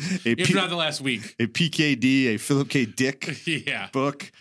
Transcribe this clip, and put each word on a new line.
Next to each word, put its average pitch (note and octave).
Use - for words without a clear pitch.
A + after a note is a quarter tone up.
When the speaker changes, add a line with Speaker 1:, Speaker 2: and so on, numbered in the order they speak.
Speaker 1:
a A#2
Speaker 2:
If F3+
Speaker 1:
P F3
Speaker 2:
not F#3
the F3
last D#3
week. A#2
Speaker 1:
a A#2
P D#3+
K D3
D, B2+
a G#2
Philip C#3
K. C3
Dick C3
Speaker 2:
<laughs> -
Yeah. B2+
Speaker 1:
book, C#3+